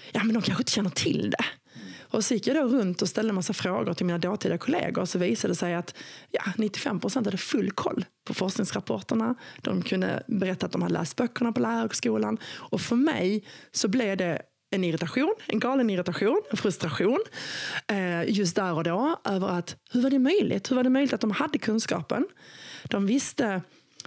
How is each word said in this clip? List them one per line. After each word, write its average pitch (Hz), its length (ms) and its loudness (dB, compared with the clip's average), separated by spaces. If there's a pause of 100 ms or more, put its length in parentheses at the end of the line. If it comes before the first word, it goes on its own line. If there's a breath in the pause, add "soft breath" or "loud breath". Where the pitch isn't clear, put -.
(120 loud breath)
"Ja, 226 120 0
men 220 100 4
de 226 80 2
kanske 196 200 0
inte - 100 0
känner 190 180 2
till - 400 0
det." - 140 0 (680 loud breath)
Och 220 140 2
så 254 100 2
gick 208 120 -2
jag 269 100 2
då 320 60 2
runt 226 400 2
och 196 60 0
ställde 220 220 0
en 208 40 0
massa 185 180 0
frågor 185 420 -2
till 185 120 0
mina 175 120 0
dåtida 180 400 0
kollegor, - 440 0
och 180 60 -2
så 190 100 -2
visade 196 340 0
det 175 40 2
sig 175 180 0
att, 175 200 -6 (360 loud breath)
ja, - 120 -4 (140)
nittiofem 214 440 -2
procent 214 260 0
hade 196 120 -2
full 196 320 0
koll - 340 -2 (220)
på - 80 -6
forskningsrapporterna. 214 1000 0 (280 loud breath)
De 185 200 0
kunde 185 440 -2
berätta 190 400 -2
att 180 60 -6
de 180 100 0
hade 175 120 0
läst 165 220 -2
böckerna 240 360 0
på 247 80 0
lärarhögskolan. 220 840 0
Och - 360 -6
för - 160 2
mig 214 480 2 (280 loud breath)
så - 160 0
blev 202 280 2
det 180 260 0 (280)
en 190 140 2
irritation, 180 500 0 (120)
en 220 120 0
galen 247 320 2
irritation, 196 600 2
en 208 60 -2
frustration, 196 600 2 (680 loud breath)
eh, 180 440 0
just 190 260 2
där 185 180 2
och 160 100 0
då 220 400 2
över 196 240 0
att, 175 280 -4 (140)
hur 247 120 2
var 269 80 4
det 277 80 4
möjligt? 277 520 2
Hur 254 60 4
var 254 80 2
det 262 60 4
möjligt 262 220 4
att - 80 0
de 214 100 2
hade 269 280 0
kunskapen? 220 680 0 (580 loud breath)
De 202 220 0
visste 220 560 2 (440 loud breath)